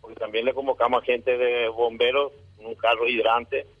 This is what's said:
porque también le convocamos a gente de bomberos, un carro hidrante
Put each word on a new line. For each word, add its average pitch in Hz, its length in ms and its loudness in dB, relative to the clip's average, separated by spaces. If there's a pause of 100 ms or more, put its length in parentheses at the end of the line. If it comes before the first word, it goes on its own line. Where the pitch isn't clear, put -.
porque - 200 -16
también 110 240 -4
le 127 100 0
convocamos 123 480 0
a - 20 -14
gente 123 320 0
de 120 320 0
bomberos, 120 640 0 (280)
un 110 180 -12
carro 117 320 2
hidrante 117 580 0 (140)